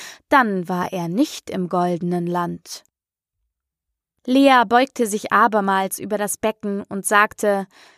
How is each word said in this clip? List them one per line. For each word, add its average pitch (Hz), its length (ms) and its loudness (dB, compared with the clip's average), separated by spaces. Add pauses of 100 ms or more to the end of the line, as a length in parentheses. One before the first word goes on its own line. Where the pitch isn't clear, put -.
(300)
dann 208 360 2
war 180 280 -4
er 170 140 -4
nicht 226 420 -2
im 180 180 -4
goldenen 175 580 -2
Land. 175 580 -6 (1400)
Lea 262 400 6
beugte 240 400 2
sich 202 260 -4
abermals 196 640 2
über 202 200 -6
das 202 180 -4
Becken 208 480 -4
und 196 220 -10
sagte: 208 600 0 (320)